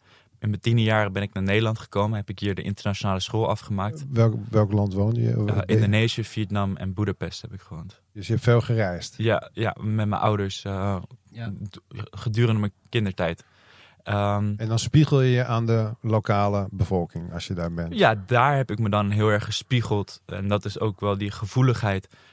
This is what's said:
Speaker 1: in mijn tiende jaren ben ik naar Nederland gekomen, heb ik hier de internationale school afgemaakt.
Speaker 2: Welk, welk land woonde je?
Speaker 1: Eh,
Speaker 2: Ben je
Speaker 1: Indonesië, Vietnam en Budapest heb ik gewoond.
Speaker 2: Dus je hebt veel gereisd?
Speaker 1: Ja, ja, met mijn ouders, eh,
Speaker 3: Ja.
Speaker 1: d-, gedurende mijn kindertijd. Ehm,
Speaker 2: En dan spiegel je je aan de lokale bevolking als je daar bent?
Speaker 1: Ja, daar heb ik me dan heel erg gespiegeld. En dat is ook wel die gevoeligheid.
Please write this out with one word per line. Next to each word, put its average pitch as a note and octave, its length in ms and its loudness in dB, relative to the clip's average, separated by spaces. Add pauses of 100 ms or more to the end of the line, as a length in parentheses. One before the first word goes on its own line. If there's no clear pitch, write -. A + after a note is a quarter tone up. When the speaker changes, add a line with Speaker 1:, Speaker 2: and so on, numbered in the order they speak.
(400)
Speaker 1:
in G#2+ 80 -2
mijn G#2 120 -2
tiende A#2 220 2
jaren G#2+ 300 4
ben G2+ 100 -2
ik G2+ 100 -6
naar F#2+ 100 -4
Nederland A2 360 2
gekomen, G#2 380 -2
heb G2+ 120 -6
ik F#2+ 100 -10
hier G2+ 160 -2
de F2 80 -4
internationale G2 580 -2
school A2+ 280 0
afgemaakt. G#2+ 640 -4
Speaker 2:
Welk, A2+ 220 4 (160)
welk G#2 220 4
land G2+ 200 2
woonde G#2+ 280 0
je? A#2 100 2
Speaker 1:
Eh, A2+ 140 0
Speaker 2:
Ben G#2+ 120 0
je G2+ 60 2 (120)
Speaker 1:
Indonesië, A2 500 2
Vietnam G2+ 520 -2
en F#2 180 -6
Budapest F#2 480 -4
heb G#2+ 100 -16
ik G2 80 -14
gewoond. E2 400 -16 (120)
Speaker 2:
Dus G2+ 140 -14
je A2+ 60 -2
hebt - 120 0
veel A#2+ 160 6
gereisd? G2+ 560 -2
Speaker 1:
Ja, A2 360 0
ja, G#2+ 280 -4
met G#2+ 280 0
mijn G2+ 140 0
ouders, G2+ 420 0
eh, G2 320 -2 (340)
Speaker 3:
Ja. A2+ 220 -10 (180)
Speaker 1:
d-, - 100 -18 (300)
gedurende A2 500 0
mijn G#2 120 -2 (160)
kindertijd. F#2+ 560 -2 (580)
Ehm, G2+ 540 0
Speaker 2:
En A2 120 -4
dan A2+ 100 0
spiegel D3 420 4
je C3 120 4
je B2 120 2
aan A#2 220 0
de A2+ 340 0
lokale G2+ 720 0
bevolking F2 640 -2
als E2+ 140 -8
je G#2 80 -6
daar E2+ 180 -4
bent? E2+ 220 -4
Speaker 1:
Ja, A2+ 320 4
daar B2+ 300 4
heb C3+ 140 -2
ik G#2 80 -2
me A2 100 2
dan G2+ 220 2
heel G#2+ 180 2
erg G#2 160 2
gespiegeld. G#2+ 840 -2
En G2 220 -6
dat G2+ 160 0
is G2+ 160 -6
ook G#2+ 200 -2
wel G2+ 180 0
die G2+ 120 -4
gevoeligheid. A2 760 0 (280)